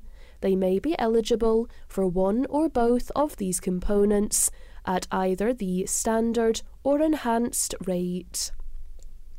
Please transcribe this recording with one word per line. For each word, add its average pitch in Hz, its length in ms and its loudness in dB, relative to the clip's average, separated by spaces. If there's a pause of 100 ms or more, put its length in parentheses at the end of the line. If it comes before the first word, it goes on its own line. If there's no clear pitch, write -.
(400)
they 190 140 2
may 190 240 2
be 302 180 -2
eligible 226 720 2 (200)
for 190 180 0
one 190 420 2
or 302 200 2
both 240 480 2
of 294 200 0
these 185 220 -2
components 202 920 2 (380)
at 185 240 -2
either 190 420 0
the 185 340 -2
standard 226 760 0 (220)
or 285 180 4
enhanced 240 720 0 (100)
rate. 180 680 -4 (880)